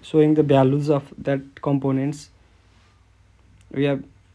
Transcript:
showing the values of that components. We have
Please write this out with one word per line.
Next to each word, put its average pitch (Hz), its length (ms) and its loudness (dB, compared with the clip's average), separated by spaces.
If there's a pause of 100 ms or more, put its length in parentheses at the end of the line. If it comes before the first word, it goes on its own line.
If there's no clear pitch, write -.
showing 151 320 2
the 156 100 2
values 143 460 2
of 143 300 -2
that 139 200 -4 (220)
components. 139 680 -4 (1400)
We 139 140 -2
have 139 180 -2 (300)